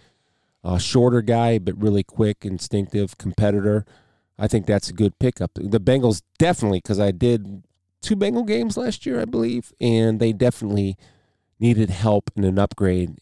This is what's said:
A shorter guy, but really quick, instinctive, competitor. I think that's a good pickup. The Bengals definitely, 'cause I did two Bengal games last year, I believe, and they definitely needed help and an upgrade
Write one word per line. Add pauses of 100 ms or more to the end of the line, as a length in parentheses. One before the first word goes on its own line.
(640)
A
shorter
guy,
but
really
quick,
instinctive,
competitor. (540)
I
think
that's
a
good
pickup.
The
Bengals (160)
definitely,
'cause
I
did (380)
two
Bengal
games
last
year,
I
believe,
and
they
definitely (600)
needed
help
and
an
upgrade